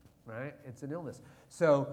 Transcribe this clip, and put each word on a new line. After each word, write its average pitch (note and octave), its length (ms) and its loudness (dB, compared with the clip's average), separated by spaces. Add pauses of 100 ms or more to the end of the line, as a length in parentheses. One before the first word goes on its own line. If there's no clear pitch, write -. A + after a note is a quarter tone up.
(260)
right? B2 280 -12 (120)
It's - 180 -16
an C#3 80 -12
illness. D#3 280 -12 (280)
So, C#3+ 440 4